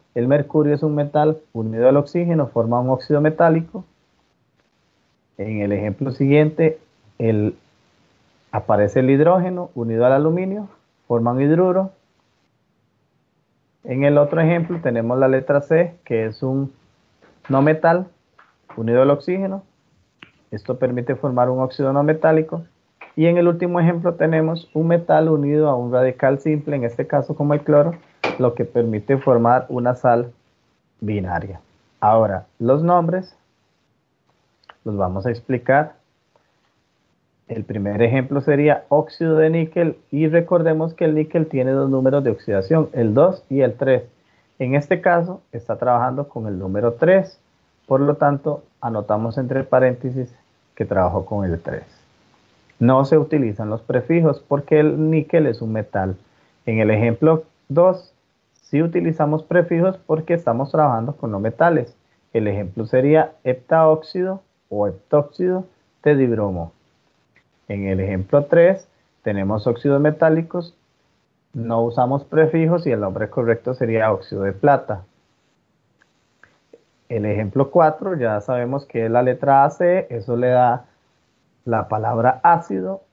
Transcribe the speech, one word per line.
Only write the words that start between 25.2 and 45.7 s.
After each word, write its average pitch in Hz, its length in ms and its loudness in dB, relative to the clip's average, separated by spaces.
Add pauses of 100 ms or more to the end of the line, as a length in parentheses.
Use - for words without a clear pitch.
unido 151 400 2
a 139 80 0
un 123 160 -4
radical 131 480 2
simple, 147 360 -2
en 131 80 -4
este 117 240 -6
caso 147 280 -2
como 147 200 0
el 147 60 -4
cloro, 151 340 2 (420)
lo 123 160 2
que 120 100 -6
permite 117 540 -2
formar 123 520 2
una 123 260 -2
sal 120 360 0 (720)
binaria. 90 580 -6 (400)
Ahora, 107 460 2 (140)
los 135 240 2
nombres 175 520 -2 (1500)
los 107 120 -6
vamos 92 300 -4
a 123 60 -2
explicar. 131 640 -2 (1500)
El 110 160 -8
primer 104 400 -2
ejemplo 135 380 0
sería 147 480 2
óxido 156 480 0
de 156 120 4
níquel 165 480 -2 (140)
y 151 160 0
recordemos 165 640 2
que 170 120 -2
el 156 100 2
níquel 156 320 -2
tiene 131 240 -2
dos 135 180 0
números 135 340 2
de 123 60 0
oxidación, 110 640 0
el 110 220 0
dos 160 340 2
y 135 120 0
el 123 120 2
tres. 127 300 0 (560)
En 131 160 -2
este 170 260 -2
caso 175 400 0 (100)
está 113 260 -8